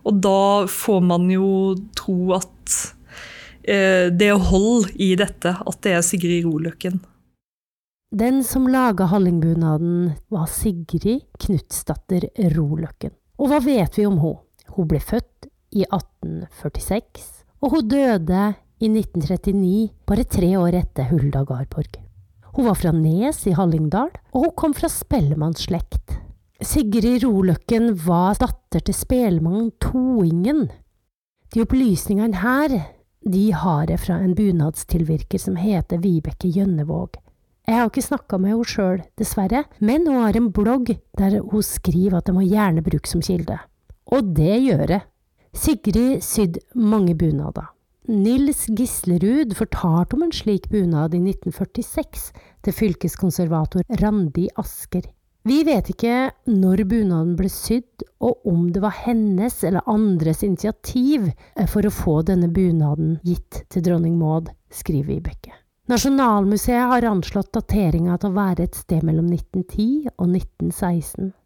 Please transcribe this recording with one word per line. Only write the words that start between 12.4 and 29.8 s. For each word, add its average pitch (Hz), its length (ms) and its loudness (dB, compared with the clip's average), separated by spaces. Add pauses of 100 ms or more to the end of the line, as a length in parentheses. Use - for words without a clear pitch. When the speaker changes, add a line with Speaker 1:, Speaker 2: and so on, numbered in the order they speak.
Speaker 2:
Roløkken. 156 560 -4 (240)
Og 269 160 2
hva 294 80 2
vet 240 400 0
vi 208 80 2
om 190 80 2
hun? 151 220 0 (340)
Hun 165 160 -2
ble 156 80 2
født - 480 -6 (300)
i 196 100 0
atten 165 600 -8 (160)
førtiseks, - 840 -8 (180)
og 277 140 0
hun 233 160 0
døde 202 600 2 (260)
i 220 120 0
nitten 196 320 0
trettini, 196 640 0 (180)
bare 214 220 2
tre 185 280 2
år 175 240 2
etter 131 300 -4
Hulda 139 360 0
Garborg. - 520 -8 (560)
Hun 262 100 2
var 202 140 2
fra 165 160 0
Nes 170 520 0
i 180 80 2
Hallingdal, 170 560 0 (220)
og 262 120 2
hun 330 120 -2
kom 302 200 0
fra 330 140 -2
spellemannsslekt. 160 1300 -2 (420)
Sigrid 233 640 0
Roløkken 220 680 2 (100)
var 180 360 2
datter - 440 -2
til 202 120 -2
spellemann 214 720 0 (100)
Toingen. 233 880 0 (840)